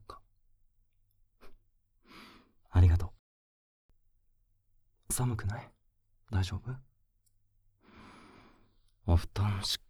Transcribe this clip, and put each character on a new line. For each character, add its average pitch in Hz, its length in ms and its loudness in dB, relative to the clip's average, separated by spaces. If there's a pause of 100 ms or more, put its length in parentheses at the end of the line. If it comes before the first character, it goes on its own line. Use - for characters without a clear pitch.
か。 - 140 -20 (2500)
あ 87 100 6
り 87 80 10
が 85 80 4
と - 160 -4 (2000)
う。 - 40 -6
寒 127 240 -2
く 95 100 -4
な 107 140 -4
い？ - 100 -16 (600)
大 92 120 0
丈 92 140 -4
夫？ 123 160 -8 (2250)
お 85 100 6
布 - 180 2
団 98 280 -2
し - 180 -4
っ - 80 -20